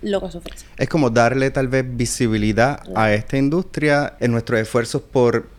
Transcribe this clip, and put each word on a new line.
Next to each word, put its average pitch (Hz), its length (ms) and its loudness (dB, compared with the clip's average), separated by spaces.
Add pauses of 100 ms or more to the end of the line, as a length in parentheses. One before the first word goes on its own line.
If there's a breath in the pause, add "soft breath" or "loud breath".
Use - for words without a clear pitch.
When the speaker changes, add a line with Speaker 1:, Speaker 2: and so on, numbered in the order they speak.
Speaker 1:
lo 202 200 -2
que 185 100 -8
se 165 60 -12
ofrece. - 280 -14 (120)
Speaker 2:
Es 123 100 -2
como 147 220 2
darle 127 420 2
tal 135 160 -2
vez 131 180 0
visibilidad 117 960 0
Speaker 1:
Claro. 92 160 -6
Speaker 2:
a 110 140 4
esta 107 240 -2
industria 147 840 0
en 120 120 0
nuestros 117 300 0
esfuerzos 117 400 -2
por 120 580 2